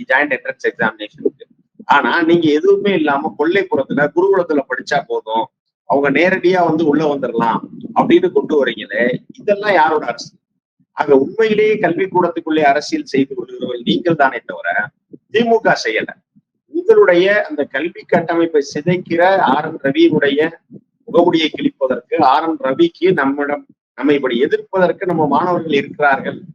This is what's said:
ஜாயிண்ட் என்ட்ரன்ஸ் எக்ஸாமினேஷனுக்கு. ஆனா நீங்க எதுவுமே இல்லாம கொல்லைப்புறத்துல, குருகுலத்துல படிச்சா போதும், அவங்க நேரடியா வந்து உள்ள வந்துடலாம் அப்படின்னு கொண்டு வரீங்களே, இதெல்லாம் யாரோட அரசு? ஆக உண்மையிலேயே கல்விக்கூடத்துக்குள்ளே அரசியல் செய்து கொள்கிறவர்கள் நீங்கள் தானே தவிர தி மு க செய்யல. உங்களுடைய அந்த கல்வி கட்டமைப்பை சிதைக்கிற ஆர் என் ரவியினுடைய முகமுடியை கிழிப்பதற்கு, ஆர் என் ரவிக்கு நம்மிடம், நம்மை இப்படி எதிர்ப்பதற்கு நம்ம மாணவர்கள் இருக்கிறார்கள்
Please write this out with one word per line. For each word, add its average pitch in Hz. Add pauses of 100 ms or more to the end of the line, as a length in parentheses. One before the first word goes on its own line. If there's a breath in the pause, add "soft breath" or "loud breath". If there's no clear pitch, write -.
ஜாயிண்ட் 135
என்ட்ரன்ஸ் 127
எக்ஸாமினேஷனுக்கு. - (400)
ஆனா 156
நீங்க 165
எதுவுமே 196
இல்லாம 151
கொல்லைப்புறத்துல, 160
குருகுலத்துல 175
படிச்சா 143
போதும், 113 (440)
அவங்க 139
நேரடியா 180
வந்து 160
உள்ள 147
வந்துடலாம் 120 (340)
அப்படின்னு 175
கொண்டு 143
வரீங்களே, 110 (300)
இதெல்லாம் 202
யாரோட 151
அரசு? - (680)
ஆக 143
உண்மையிலேயே 214
கல்விக்கூடத்துக்குள்ளே 175
அரசியல் 147
செய்து 135
கொள்கிறவர்கள் 123
நீங்கள் 165
தானே 127
தவிர 85 (640)
தி 226
மு 226
க 175
செய்யல. 107 (640)
உங்களுடைய 359
அந்த 294
கல்வி 175
கட்டமைப்பை 165
சிதைக்கிற 175
ஆர் 151
என் 160
ரவியினுடைய 143 (680)
முகமுடியை 170
கிழிப்பதற்கு, 139
ஆர் 151
என் 156
ரவிக்கு 160
நம்மிடம், 143 (300)
நம்மை 143
இப்படி 123
எதிர்ப்பதற்கு 185
நம்ம 165
மாணவர்கள் 165
இருக்கிறார்கள் 139 (160)